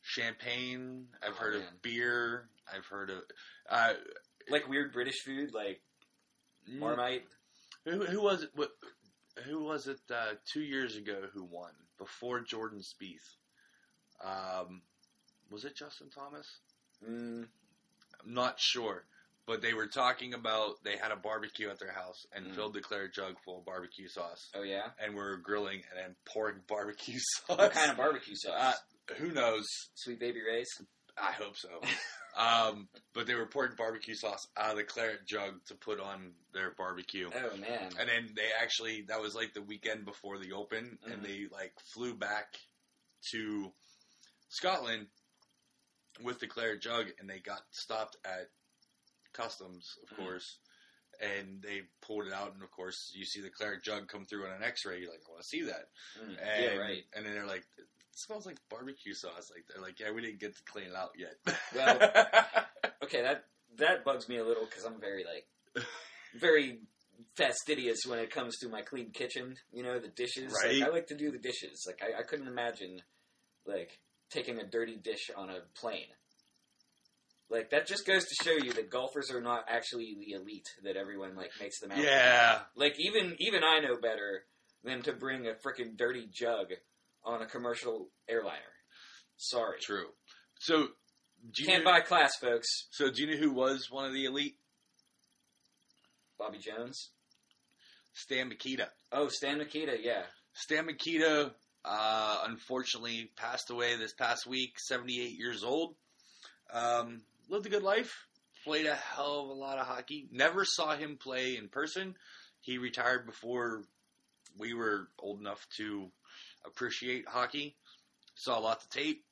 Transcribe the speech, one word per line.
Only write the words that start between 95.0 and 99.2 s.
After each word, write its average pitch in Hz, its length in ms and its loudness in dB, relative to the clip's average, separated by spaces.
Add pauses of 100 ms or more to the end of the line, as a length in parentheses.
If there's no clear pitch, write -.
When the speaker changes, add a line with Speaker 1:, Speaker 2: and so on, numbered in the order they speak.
Speaker 2:
Bobby 104 200 -6
Jones? 110 520 -8 (1040)
Speaker 1:
Stan 127 340 -2
Mikita. 120 400 -4 (240)
Speaker 2:
Oh, 143 160 2